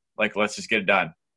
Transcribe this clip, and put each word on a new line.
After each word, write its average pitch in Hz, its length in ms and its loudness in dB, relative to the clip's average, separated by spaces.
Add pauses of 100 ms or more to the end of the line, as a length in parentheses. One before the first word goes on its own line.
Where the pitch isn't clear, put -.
(180)
Like, 107 180 -2
let's 104 220 0
just 98 120 -10
get 110 100 2
it 95 60 -6
done. 90 280 2 (240)